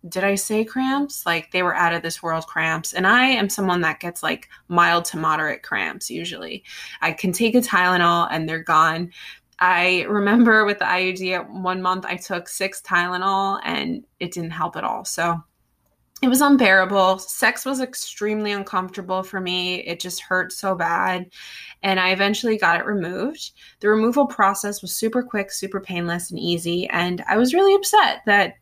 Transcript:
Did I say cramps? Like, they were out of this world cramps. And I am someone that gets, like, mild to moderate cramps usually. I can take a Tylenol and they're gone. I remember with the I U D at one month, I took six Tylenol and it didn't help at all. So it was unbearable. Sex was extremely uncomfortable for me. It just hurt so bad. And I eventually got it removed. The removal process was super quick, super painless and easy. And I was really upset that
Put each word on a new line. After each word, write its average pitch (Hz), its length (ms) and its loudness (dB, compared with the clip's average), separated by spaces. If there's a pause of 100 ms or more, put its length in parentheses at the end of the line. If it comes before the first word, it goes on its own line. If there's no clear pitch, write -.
Did 185 160 -4
I 196 100 2
say 214 300 0
cramps? 262 600 -2
Like, 165 260 -2
they 180 120 0
were 175 120 0
out 170 200 2
of 170 80 -4
this 165 200 -8
world 160 240 -4
cramps. 160 460 -4
And 185 140 0
I 240 200 6
am 240 220 2
someone 180 320 0
that 156 200 -2
gets, 175 220 -10
like, - 260 -6 (200)
mild 170 380 4
to - 100 -8
moderate 156 460 -2
cramps - 480 -4
usually. 165 520 -10 (380)
I 165 120 0
can 180 200 -2
take 226 220 0
a 247 60 8
Tylenol 175 720 2
and 160 180 -4
they're 160 140 -6
gone. 165 480 2 (480)
I 180 440 2
remember 214 640 4
with 202 140 0
the - 100 0
I 180 100 2
U 185 180 0
D 185 180 -4
at - 160 -6
one 185 320 -4
month, 185 220 -2
I - 120 -6
took 175 320 -8
six - 340 -6
Tylenol 190 840 0
and - 400 -4 (160)
it 175 120 -8
didn't 165 180 -6
help 165 260 -6
at - 80 -6
all. - 200 -4
So 170 380 -2 (800)
it 269 60 4
was 254 120 4
unbearable. 190 800 6
Sex - 460 -2
was 262 160 -4
extremely 214 720 -4
uncomfortable 185 680 -4
for 185 180 -8
me. 180 360 -2
It 170 220 -8
just 175 220 -8
hurt 180 320 -2
so 190 220 -2
bad. 180 560 -2 (520)
And 190 160 0
I 185 120 2
eventually 208 480 0
got 170 200 4
it - 80 -4
removed. 196 640 -4 (300)
The 208 80 2
removal 233 380 4
process 202 560 0
was 180 120 -8
super 226 280 0
quick, 202 280 -4
super 190 300 -6
painless 175 500 -4
and 180 80 -10
easy. 175 500 -2
And 175 380 -2
I 202 100 2
was 247 180 4
really 392 200 6
upset 392 520 4
that 202 360 4